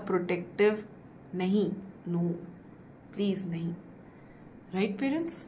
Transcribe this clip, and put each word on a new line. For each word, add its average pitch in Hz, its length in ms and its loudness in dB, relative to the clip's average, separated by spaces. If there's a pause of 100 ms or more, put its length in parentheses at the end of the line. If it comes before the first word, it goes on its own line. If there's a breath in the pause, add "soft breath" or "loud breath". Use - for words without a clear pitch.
प्रोटेक्टिव 185 760 4 (500)
नहीं, 185 340 4 (400)
no, 175 160 2 (920)
प्लीज 190 360 2
नहीं, 165 220 -2 (1000 loud breath)
राइट 196 240 2
पेरेंट्स? 320 500 0